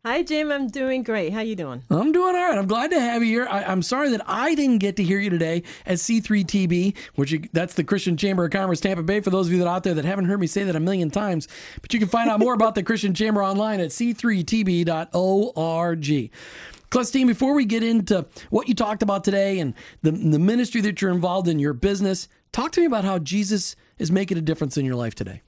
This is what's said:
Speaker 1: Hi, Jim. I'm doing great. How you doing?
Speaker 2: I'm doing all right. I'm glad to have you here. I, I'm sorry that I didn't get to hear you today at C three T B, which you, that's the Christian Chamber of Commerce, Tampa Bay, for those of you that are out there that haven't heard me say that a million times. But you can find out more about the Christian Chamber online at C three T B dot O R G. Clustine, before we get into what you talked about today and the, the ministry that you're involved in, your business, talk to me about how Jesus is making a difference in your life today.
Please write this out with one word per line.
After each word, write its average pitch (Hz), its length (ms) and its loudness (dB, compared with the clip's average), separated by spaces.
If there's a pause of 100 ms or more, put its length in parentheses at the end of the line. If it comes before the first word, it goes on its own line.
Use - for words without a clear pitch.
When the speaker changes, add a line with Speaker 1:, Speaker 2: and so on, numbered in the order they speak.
Speaker 1:
Hi, 269 180 0
Jim. 302 260 -2
I'm 277 200 -2
doing 262 340 -2
great. 202 300 -2
How 220 80 -4
you 220 160 -4
doing? 131 320 -8
Speaker 2:
I'm 247 240 2
doing 359 200 2
all 359 80 0
right. 330 160 2
I'm 196 100 0
glad 240 240 0
to 339 100 4
have 240 200 0
you 233 60 2
here. 233 220 0
I, 196 160 -2
I'm 185 160 0
sorry 262 300 0
that 208 140 0
I 262 300 0
didn't 269 220 4
get 196 180 0
to 202 80 0
hear 190 160 2
you 202 100 -2
today 170 340 0 (220)
at 180 140 -2
C 226 220 0
three 202 240 2
T 190 220 0
B, 180 260 2 (220)
which 143 180 0
you, 156 80 -2 (100)
that's 170 220 -2
the 170 100 0
Christian 180 320 0
Chamber 185 300 0
of 151 60 -2
Commerce, 190 280 0
Tampa 190 240 -2
Bay, 202 160 2
for 202 100 -2
those 185 180 2
of 170 40 0
you 180 80 4
that 175 80 2
are 175 80 0
out 180 80 -4
there 180 120 0
that 151 100 -2
haven't 190 180 0
heard 202 160 0
me 175 80 0
say 196 160 -2
that 175 140 0
a - 20 0
million 175 320 0
times. 190 380 -2 (320)
But - 120 -6
you 233 60 0
can 208 80 4
find 233 220 2
out 214 100 2
more 247 140 4
about 220 220 2
the 196 80 0
Christian 202 300 0
Chamber 214 300 2
online 196 380 0
at 160 100 -2
C 233 220 -2
three 208 320 0
T 220 180 0
B 175 220 2
dot 165 280 -2
O 190 440 2
R 165 400 0
G. 143 340 -2 (580)
Clustine, 254 380 2
before 262 260 2
we 285 120 4
get 220 180 0
into 214 420 2 (240)
what 226 200 0
you 233 40 2
talked 214 300 0
about 196 220 0
today 196 340 2
and 135 140 -4 (300)
the, 156 80 4
the 156 280 2
ministry 226 400 2
that 202 220 -2
you're 190 100 0
involved 180 380 0
in, 156 100 0
your 143 140 0
business, 190 560 -2 (240)
talk 277 180 -4
to - 80 2
me 339 60 6
about 226 180 0
how 190 160 0
Jesus 190 560 -2 (220)
is 156 120 -4
making 190 280 0
a 165 40 -2
difference 151 360 -2
in 139 80 0
your 127 100 -2
life 120 200 -4
today. 95 320 -10